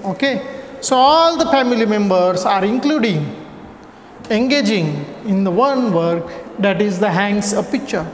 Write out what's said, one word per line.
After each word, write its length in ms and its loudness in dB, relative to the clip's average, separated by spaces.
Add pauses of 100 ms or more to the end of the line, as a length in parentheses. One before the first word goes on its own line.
Okay, 360 -2 (400)
so 160 0
all 400 6
the 100 0
family 380 2
members 600 2
are 200 2
including, 720 0 (920)
engaging 760 0 (220)
in 180 2
the 60 0
one 420 2
work, 320 0 (340)
that 220 2
is 180 0
the 120 2
hangs 420 0
a 100 0
picture. 520 -4